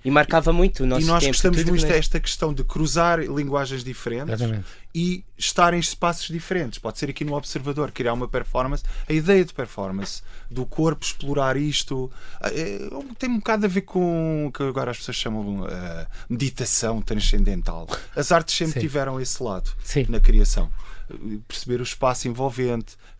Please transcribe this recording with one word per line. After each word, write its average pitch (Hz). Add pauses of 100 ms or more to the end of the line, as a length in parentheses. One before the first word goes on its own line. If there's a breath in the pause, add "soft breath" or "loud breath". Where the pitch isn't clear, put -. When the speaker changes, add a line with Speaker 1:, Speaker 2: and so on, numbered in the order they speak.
Speaker 1:
E 131
marcava 151
muito -
o -
nosso 127
Speaker 2:
E -
nós 165
Speaker 1:
tempo, 135
Speaker 2:
gostamos 180
Speaker 1:
tudo 165
Speaker 2:
muito 175
Speaker 1:
que 156
nós 165
Speaker 2:
desta 160
questão -
de 127
cruzar 165
linguagens 139
diferentes 123
Speaker 3:
Exatamente. 110 (280 soft breath)
Speaker 2:
e 180 (120)
estar -
em 175
espaços -
diferentes. 165
Pode 113
ser -
aqui 139
no 147
Observador, 143
criar 120
uma 123
performance, 127 (240 loud breath)
a 156
ideia 175
de -
performance, 98 (280 soft breath)
do 127
corpo 156
explorar 139
isto, 139 (320 loud breath)
eh, 165 (140)
é, 269
tem 254
um 233
bocado 214
a 208
ver 190
com 160
o 135
que -
agora 131
as 120
pessoas -
chamam, 101
eh, 87 (220 loud breath)
meditação 117
transcendental. 98 (260 loud breath)
As 143
artes 160
sempre 160
Speaker 3:
Sim. 131
Speaker 2:
tiveram 131
esse 131
lado 98 (120)
Speaker 3:
Sim. 135
Speaker 2:
na 113
criação. - (400 soft breath)
Eh, - (320)
perceber 123
o -
espaço 127
envolvente, 120 (240 soft breath)